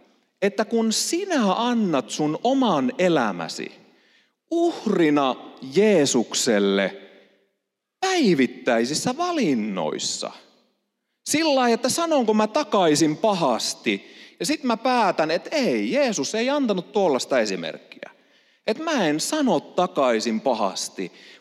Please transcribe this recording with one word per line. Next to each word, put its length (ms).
että 240
kun 280
sinä 600
annat 560
sun 340
oman 540
elämäsi 760
uhrina 840
Jeesukselle – 1200
päivittäisissä 1160
valinnoissa, 1120
sillä 320
lailla, 180
että 160
sanonko 440
mä 140
takaisin 720
pahasti, 1000
ja 60
sit 180
mä 140
päätän, 540
että 240
ei, 360
Jeesus 440
ei 140
antanut 420
tuollaista 480
esimerkkiä. 680
Että 160
mä 240
en 120
sano 400
takaisin 840
pahasti, 720